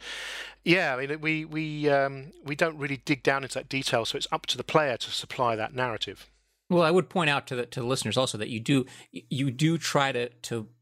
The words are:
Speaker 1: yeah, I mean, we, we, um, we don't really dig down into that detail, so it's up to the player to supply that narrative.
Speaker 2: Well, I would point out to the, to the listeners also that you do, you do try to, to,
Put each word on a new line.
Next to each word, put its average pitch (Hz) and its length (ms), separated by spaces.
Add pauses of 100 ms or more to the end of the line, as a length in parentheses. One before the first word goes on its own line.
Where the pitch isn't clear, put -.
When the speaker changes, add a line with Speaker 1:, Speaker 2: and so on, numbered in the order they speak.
(640)
Speaker 1:
yeah, 165 300
I 131 120
mean, 151 140
we, 156 260
we, 151 420
um, 139 440 (120)
we 147 100
don't 160 220
really 139 220
dig 139 240
down 139 200
into 127 120
that - 160
detail, 131 340
so 139 140
it's - 120
up 160 160
to - 120
the - 60
player 143 340
to - 120
supply - 460
that 107 180
narrative. 117 540 (400)
Speaker 2:
Well, 175 140
I 160 80
would 175 180
point 165 220
out 139 160
to 131 100
the, 120 100
to 131 140
the 120 60
listeners 123 320
also 127 180
that 107 140
you 113 100
do, 135 240 (280)
you 135 380
do 156 280
try 139 340
to, 123 160
to, 113 400 (140)